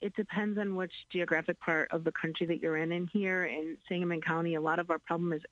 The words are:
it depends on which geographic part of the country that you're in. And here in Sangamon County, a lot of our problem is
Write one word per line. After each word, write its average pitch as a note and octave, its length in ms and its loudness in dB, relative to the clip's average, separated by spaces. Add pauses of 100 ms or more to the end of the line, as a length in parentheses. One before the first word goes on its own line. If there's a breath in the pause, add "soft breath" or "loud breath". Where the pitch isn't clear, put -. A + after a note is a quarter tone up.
it G3+ 140 -4
depends G#3 420 0
on G3+ 180 0
which F#3 160 -4 (180)
geographic E3+ 480 2
part D#3+ 340 2
of D#3+ 120 0
the E3 80 2
country E3 360 -2
that E3 120 2
you're D#3+ 160 2
in. D#3+ 160 0
And F3 180 0
here F#3 360 2
in D#3 320 -4 (100)
Sangamon F3 320 0
County, E3 360 0
a D#3 40 0
lot D#3+ 180 2
of F3 120 0
our D#3+ 80 2
problem E3+ 340 0
is D#3 80 0 (120)